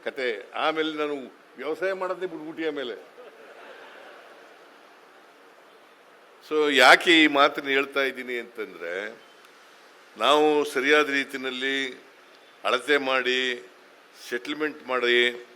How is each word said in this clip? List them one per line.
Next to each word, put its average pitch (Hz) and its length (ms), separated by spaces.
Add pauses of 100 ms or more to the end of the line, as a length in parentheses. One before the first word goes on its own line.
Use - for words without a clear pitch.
ಕತೆ. 117 500
ಆಮೇಲೆ 156 380
ನಾನು 147 400 (240)
ವ್ಯವಸಾಯ 156 360
ಮಾಡೋದನ್ನೇ 185 340
ಬಿಟ್ಬಿಟ್ಟು 160 420
ಆಮೇಲೆ. 131 260 (3500)
So, 151 240
ಯಾಕೆ 160 500
ಈ - 20
ಮಾತನ್ನ 143 420
ಹೇಳ್ತಾ 139 340
ಇದ್ದೀನಿ 123 360
ಅಂತಂದ್ರೆ, 98 800 (1000)
ನಾವು 147 480
ಸರಿಯಾದ 147 460
ರೀತಿಯಲ್ಲಿ 131 920 (640)
ಅಳತೆ 127 320
ಮಾಡಿ, 127 720 (600)
ಸೆಟಲ್ಮೆಂಟ್ 147 600
ಮಾಡಿ 120 680